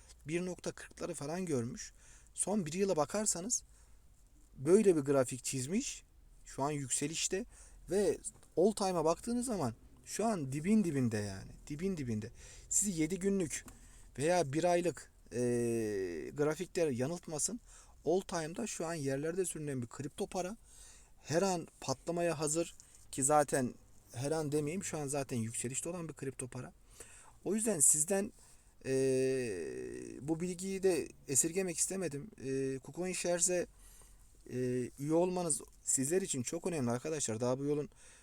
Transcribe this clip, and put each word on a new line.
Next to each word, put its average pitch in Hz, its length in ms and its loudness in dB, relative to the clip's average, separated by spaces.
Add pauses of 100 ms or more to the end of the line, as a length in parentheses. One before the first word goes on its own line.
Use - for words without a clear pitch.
(280)
bir 170 180 -2
nokta 175 260 -6
kırkları - 420 -8
falan 165 320 -4
görmüş. 127 460 -2 (420)
Son 190 320 0
bir 151 60 -6
yıla 185 240 2
bakarsanız 190 640 0 (920)
böyle 180 400 6
bir 151 40 4
grafik 135 440 2
çizmiş. 139 600 -4 (420)
Şu - 160 -6
an 139 80 0
yükselişte 151 760 -2 (460)
ve 175 280 4 (380)
all 196 160 6
time'a 185 320 2
baktığınız 233 420 0
zaman 170 280 0 (300)
şu - 220 -2
an 160 260 -2
dibin 190 320 4
dibinde 131 320 2
yani. 101 360 -6 (140)
Dibin 175 300 -4
dibinde. 113 340 -4 (380)
Sizi 190 320 2
yedi 160 180 2
günlük 190 460 0 (540)
veya 156 340 2
bir 156 120 2
aylık, 175 480 2 (200)
e, 120 80 0 (920)
grafikler 156 560 0
yanıltmasın. 156 680 -4 (440)
All 175 160 4
time'da 180 460 -4
şu 180 200 -6
an 165 80 -4
yerlerde 156 500 -2
sürünen 147 380 -4
bir 117 40 -6
kripto - 400 -8
para. 185 300 -4 (640)
Her 165 200 2
an 180 260 2 (120)
patlamaya 170 580 0
hazır 160 360 0 (360)
ki 135 140 -2
zaten 147 500 4 (380)
her 135 180 -4
an 156 220 0
demeyeyim, 151 320 0
şu - 140 -6
an 147 80 -4
zaten 135 300 -2
yükselişte 117 520 -4
olan 170 200 -6
bir 143 60 -10
kripto 135 340 -8
para. 127 240 -12 (720)
O 180 100 0
yüzden 220 260 0
sizden, 196 520 4 (540)
e, 131 60 0 (1300)
bu 160 200 -2
bilgiyi 185 420 -4
de 175 260 2 (200)
esirgemek 165 500 0
istemedim. 143 520 -4 (140)
E, 135 340 -2
KuCoin 170 340 -6
Shares'e, 175 540 2 (880)
e, 123 40 -4 (420)
üye 147 140 -2
olmanız 180 480 2 (240)
sizler 156 380 2
için 139 200 -4
çok 170 240 -4
önemli 151 240 0
arkadaşlar. 123 500 -2
Daha 127 180 2
bu 139 60 -6
yolun 147 240 0 (340)